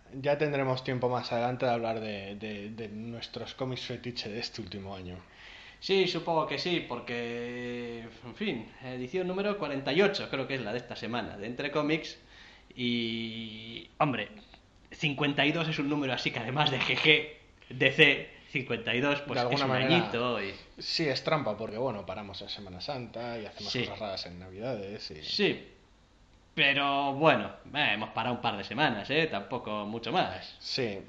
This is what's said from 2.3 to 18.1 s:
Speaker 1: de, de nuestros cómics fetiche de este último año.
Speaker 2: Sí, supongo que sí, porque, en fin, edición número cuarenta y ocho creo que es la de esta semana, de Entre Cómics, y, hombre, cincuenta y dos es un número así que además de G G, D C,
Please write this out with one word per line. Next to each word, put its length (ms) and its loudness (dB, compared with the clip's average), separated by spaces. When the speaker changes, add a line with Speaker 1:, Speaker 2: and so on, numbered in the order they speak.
Speaker 1:
de, 360 -8
de 180 -8
nuestros 680 -8
cómics 300 -4
fetiche 440 -6
de 100 -4
este 220 -8
último 340 -8
año. 200 -10
Speaker 2:
Sí, 280 4
supongo 400 2
que 100 -2
sí, 300 0
porque, 1200 -6
en 100 -10
fin, 360 -4
edición 440 -4
número 320 0
cuarenta 340 -2
y 80 6
ocho 300 2
creo 160 -2
que 80 -2
es 60 -2
la 100 -4
de 80 -2
esta 160 -10
semana, 420 -4
de 80 -6
Entre 240 -4
Cómics, 480 0
y, 1120 -4
hombre, 300 2
cincuenta 540 2
y 60 6
dos 160 0
es 100 0
un 120 0
número 240 0
así 180 -2
que 80 -4
además 320 2
de 80 0
G 180 2
G, 320 6
D 220 4
C, 380 8